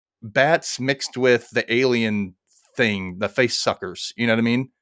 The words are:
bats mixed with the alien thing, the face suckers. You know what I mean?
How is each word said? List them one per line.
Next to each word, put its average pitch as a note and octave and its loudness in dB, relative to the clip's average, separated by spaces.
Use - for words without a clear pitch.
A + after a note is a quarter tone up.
bats C#3 0
mixed C3+ -4
with B2 4
the A#2 -2
alien A2+ 0
thing, F#2+ -2
the G2+ -2
face B2+ 0
suckers. - -4
You A#2 -2
know A2+ 2
what A2+ 2
I A2+ 0
mean? B2 -2